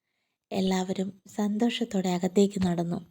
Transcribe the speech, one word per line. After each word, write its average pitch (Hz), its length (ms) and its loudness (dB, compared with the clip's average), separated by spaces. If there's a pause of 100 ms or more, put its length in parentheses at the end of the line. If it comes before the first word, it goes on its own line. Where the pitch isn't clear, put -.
(500)
എല്ലാവരും 190 580 -2 (180)
സന്തോഷത്തോടെ 208 840 -2
അകത്തേക്ക് 185 580 2
നടന്നു. 170 340 -2 (100)